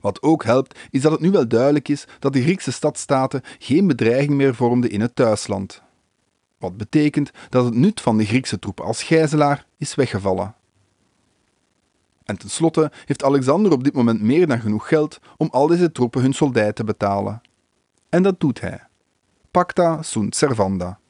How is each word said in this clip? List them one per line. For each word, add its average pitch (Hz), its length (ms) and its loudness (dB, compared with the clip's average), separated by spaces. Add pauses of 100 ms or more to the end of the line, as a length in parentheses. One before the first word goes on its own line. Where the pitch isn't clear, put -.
Wat 101 200 -6
ook 156 220 0
helpt, - 360 -2 (100)
is 135 120 -2
dat 151 100 4
het 160 100 -2
nu 170 100 2
wel 165 160 2
duidelijk 143 400 2
is 143 200 -4 (120)
dat 135 140 -2
de 135 80 0
Griekse 170 300 -2
stadstaten 135 680 -2 (180)
geen 185 280 2
bedreiging 131 460 2
meer 139 220 2
vormden 120 340 2
in 104 120 -4
het 120 140 -4
thuisland. 104 680 -2 (760)
Wat 90 200 -10
betekent 147 540 0 (180)
dat 123 160 2
het 120 80 -2
nut 180 280 2
van 113 160 0
de 110 80 2
Griekse 110 340 -4
troepen - 260 -12
als 110 180 -6
gijzelaar 151 600 2 (120)
is - 180 -10
weggevallen. 98 580 -2 (1700)
En 101 140 -8
tenslotte 156 540 -2 (140)
heeft - 180 -6
Alexander 143 480 2
op 131 120 2
dit 143 100 0
moment 117 280 2
meer 147 260 4
dan 120 120 0
genoeg 107 280 -4
geld 151 320 0 (180)
om 156 140 -2
al 139 160 2
deze 170 240 2
troepen 123 300 -2
hun 135 120 2
soldij 117 400 0
te - 100 -6
betalen. 101 580 -4 (680)
En 180 140 2
dat 190 160 2
doet 139 220 -2
hij. 90 260 -10 (640)
Pacta 170 500 0
sunt - 340 -4
servanda. 95 640 -2 (100)